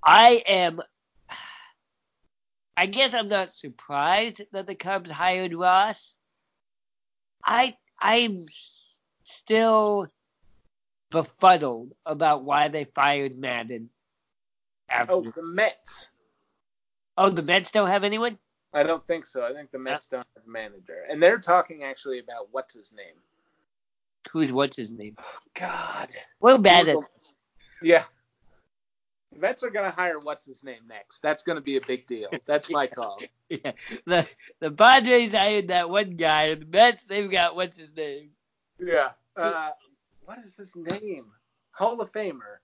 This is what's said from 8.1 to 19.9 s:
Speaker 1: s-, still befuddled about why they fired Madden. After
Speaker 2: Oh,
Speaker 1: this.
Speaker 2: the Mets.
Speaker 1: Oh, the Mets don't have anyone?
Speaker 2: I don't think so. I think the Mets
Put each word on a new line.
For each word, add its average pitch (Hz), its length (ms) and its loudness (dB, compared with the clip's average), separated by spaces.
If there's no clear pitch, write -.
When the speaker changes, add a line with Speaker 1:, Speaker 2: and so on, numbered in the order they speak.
Speaker 1:
s-, - 560 -18
still 220 840 2
befuddled 151 840 2
about 151 380 0
why 143 240 2
they 151 160 -6
fired 139 540 -2
Madden. 117 520 -8
After 120 240 -2
Speaker 2:
Oh, 185 80 0
Speaker 1:
this. 113 120 -12
Speaker 2:
the 160 120 -14
Mets. - 640 -6
Speaker 1:
Oh, 190 120 4
the 170 120 -2
Mets 180 300 0
don't 208 160 0
have 190 160 0
anyone? 220 340 -4
Speaker 2:
I 147 100 2
don't 160 240 -2
think 165 180 -6
so. 127 200 -10
I 123 80 -8
think 143 180 -18
the 135 80 -14
Mets 131 320 -10